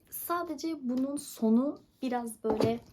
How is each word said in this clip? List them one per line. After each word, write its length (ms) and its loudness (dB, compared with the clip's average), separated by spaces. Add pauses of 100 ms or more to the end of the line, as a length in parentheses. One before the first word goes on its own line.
Sadece 800 -4
bunun 260 0
sonu 640 2 (220)
biraz 420 -4
böyle 360 2 (140)